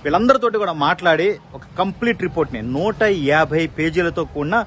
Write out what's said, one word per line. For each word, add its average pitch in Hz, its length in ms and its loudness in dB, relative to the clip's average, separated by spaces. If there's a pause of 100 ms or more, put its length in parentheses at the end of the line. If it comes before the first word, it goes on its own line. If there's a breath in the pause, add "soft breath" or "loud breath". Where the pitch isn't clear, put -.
వీళ్ళందరితోటి 220 540 2
కూడా 190 140 -2
మాట్లాడి 165 640 2 (180)
ఒక 123 60 -14 (180)
కంప్లీట్ 196 440 -2
రిపోర్ట్ని, 156 400 -4
నూట 147 400 -2
యాభై 156 640 2
పేజీలతో 165 580 -2
కూడిన 180 420 -2